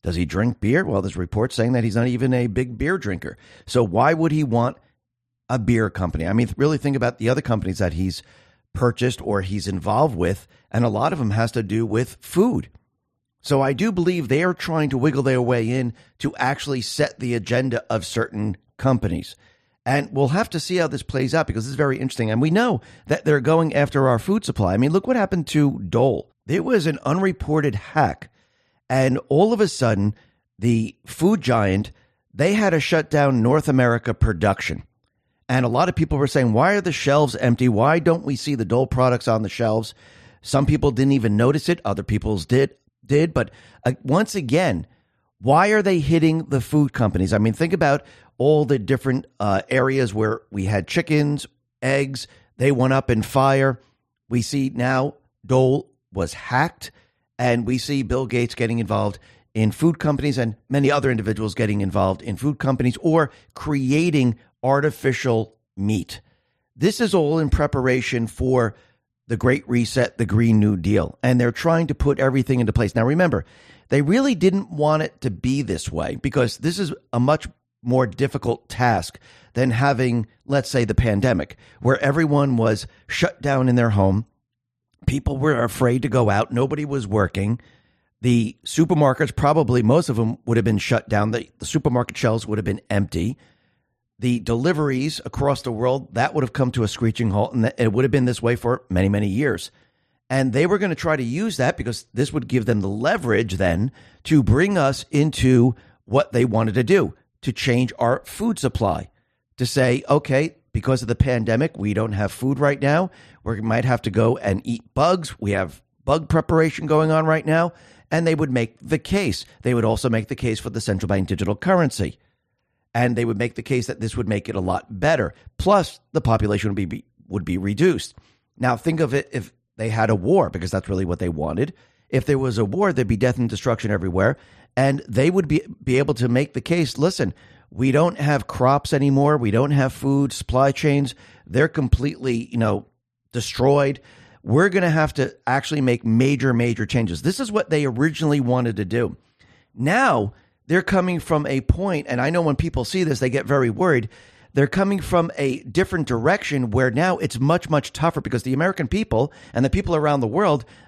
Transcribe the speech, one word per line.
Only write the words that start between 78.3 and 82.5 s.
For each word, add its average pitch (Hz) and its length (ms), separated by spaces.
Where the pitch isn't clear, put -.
task 113 500
than 127 180
having, 120 560
let's 139 240
say, 120 140
the 107 100
pandemic, 104 640
where 127 200
everyone 143 560